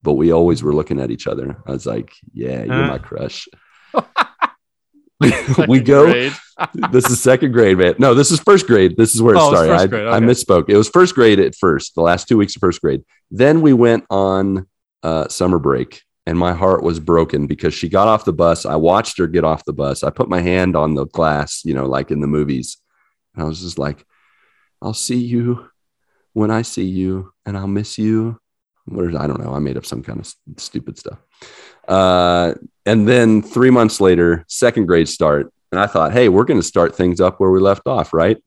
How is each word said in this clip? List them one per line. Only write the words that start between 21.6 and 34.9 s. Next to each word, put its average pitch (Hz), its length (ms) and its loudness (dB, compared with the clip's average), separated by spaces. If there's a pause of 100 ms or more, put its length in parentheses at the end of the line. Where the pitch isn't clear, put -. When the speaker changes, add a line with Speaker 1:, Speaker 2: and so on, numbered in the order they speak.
Speaker 1:
you 82 100 -6
know, 67 120 -6
like 67 240 -6
in 73 100 -6
the 73 60 -4
movies. 71 500 -6 (580)
And 82 80 -10
I 78 40 -6
was 80 140 -10
just 90 180 -12
like, 71 260 -8 (800)
"I'll 104 120 -10
see 123 240 -6
you 120 500 -4 (680)
when 107 160 -2
I 113 120 -2
see 98 240 -8
you, 92 460 -6 (140)
and 101 100 -10
I'll 98 100 -10
miss 98 320 -8
you." 110 400 -4 (480)
What - 200 -8
is, 85 100 -6
I 73 100 -4
don't 76 160 -6
know. 71 120 -8
I 71 40 -6
made 67 180 -6
up - 80 -12
some 62 180 -12
kind - 180 -12
of - 60 -18
s-, - 100 -20 (220)
stupid - 380 -14
stuff. - 220 -18 (680)
Uh, 90 640 2 (320)
and 107 200 2
then 113 360 4
three 127 280 2
months 117 300 2
later, 85 480 2
second 117 380 0
grade 82 220 2